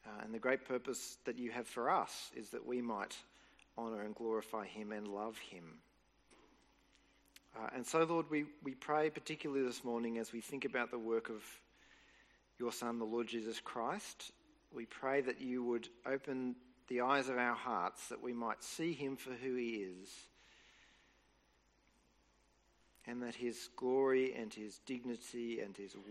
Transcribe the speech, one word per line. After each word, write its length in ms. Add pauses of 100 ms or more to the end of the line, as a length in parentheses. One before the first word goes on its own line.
Uh, 180
and 100
the 60
great 260
purpose 580
that 140
you 140
have 160
for 220
us 460
is 140
that 160
we 160
might 340 (600)
honour 240
and 120
glorify 520
him 260
and 160
love 300
him. 420 (1700)
Uh, 220
and 100
so, 180
Lord, 260
we, 160 (180)
we 100
pray 360
particularly 540
this 200
morning 340
as 140
we 100
think 220
about 280
the 80
work 300
of 140 (1160)
your 120
Son, 280
the 60
Lord 220
Jesus 320
Christ, 720 (420)
we 120
pray 360
that 200
you 220
would 260 (160)
open 500 (320)
the 140
eyes 260
of 100
our 180
hearts 520
that 140
we 100
might 320
see 300
him 240
for 140
who 240
he 360
is, 180 (3000)
and 180
that 120
his 400
glory 600
and 180
his 320
dignity 720
and 160
his 200 (160)